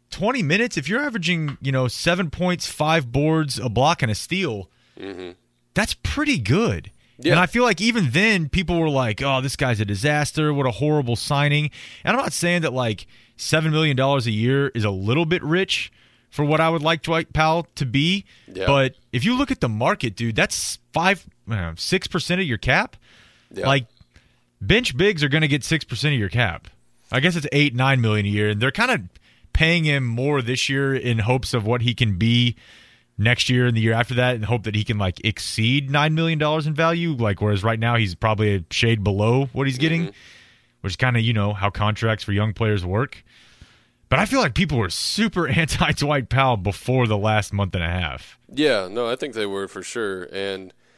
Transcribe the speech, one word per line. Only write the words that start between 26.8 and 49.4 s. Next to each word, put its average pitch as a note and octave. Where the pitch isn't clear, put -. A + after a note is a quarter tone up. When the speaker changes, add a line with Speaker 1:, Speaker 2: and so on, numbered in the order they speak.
Speaker 1:
I B2
guess E3+
it's D3+
eight, C#3+
nine C3
million G#2+
a G2+
year, G#2
and G#2
they're B2+
kinda G#3+
paying E3
him C#3+
more C3
this B2
year C3+
in B2
hopes A#2+
of A2+
what A#2
he A#2
can G#2
be A#2
next A#2
year B2
and A#2+
the A2+
year A2+
after A#2
that, B2
in A2+
hope A#2
that A2
he G#2+
can, G#2+
like, F#2+
exceed C3
nine D3
million E3
dollars D3+
in D#3
value. E3
Like, A2+
whereas G#2
right A2+
now A#2
he's G#2
probably G#2+
a F2
shade A#2
below A2
what C3+
he's C3
getting, D#3+
Speaker 2:
Mm-hmm. -
Speaker 1:
which G2
is -
kinda, B2
you A#2
know, G#2
how G2+
contracts G#2+
for G#2
young G#2
players G#2
work. G2+
But -
I G3
feel C4+
like D#3
people D3
were G2
super F#3+
<laughs> C3+
anti D#3+
Dwight C#3+
Powell C3
before A#2
the G#2+
last G#2+
month G2
and F2
a E2
half. E2+
Speaker 2:
Yeah, B2
no, A#2
I A#2+
think C3
they G#2+